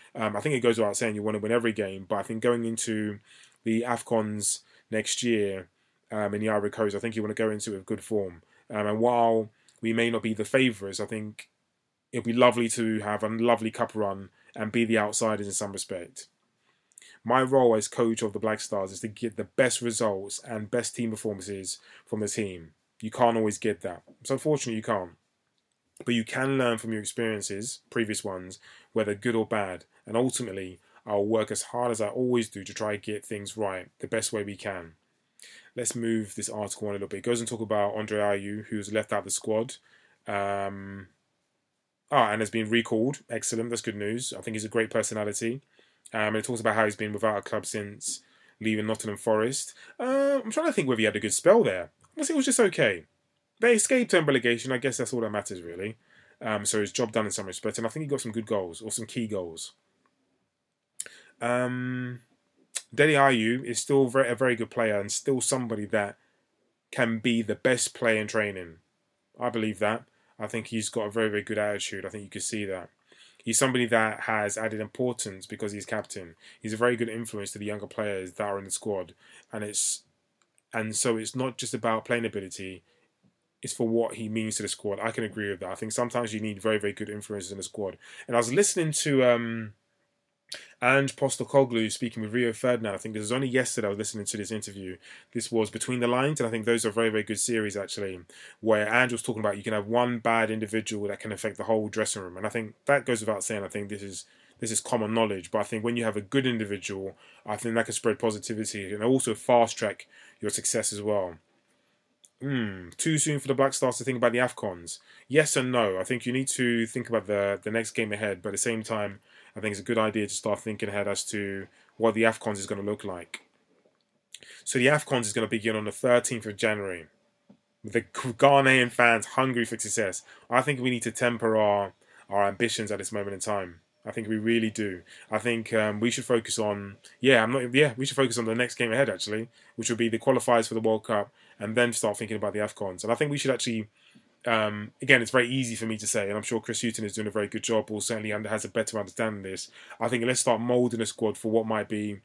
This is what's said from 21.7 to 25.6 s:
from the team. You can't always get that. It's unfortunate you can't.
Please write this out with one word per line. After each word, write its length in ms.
from 160
the 80
team. 420
You 100
can't 260
always 220
get 220
that. 220
It's 100
unfortunate 460
you 60
can't. 300